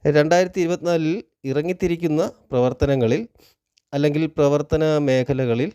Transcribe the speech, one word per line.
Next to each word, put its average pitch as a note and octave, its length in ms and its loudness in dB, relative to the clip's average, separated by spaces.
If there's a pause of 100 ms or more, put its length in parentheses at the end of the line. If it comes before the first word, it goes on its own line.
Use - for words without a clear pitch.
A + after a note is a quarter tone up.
രണ്ടായിരത്തി E3+ 560 2
ഇരുപത്തിനാലിൽ E3 540 -2 (300)
ഇറങ്ങിത്തിരിക്കുന്ന E3 760 -2 (260)
പ്രവർത്തനങ്ങളിൽ B2+ 720 0 (720)
അല്ലെങ്കിൽ D3 340 0
പ്രവർത്തന D3 580 0 (140)
മേഖലകളിൽ C3 760 0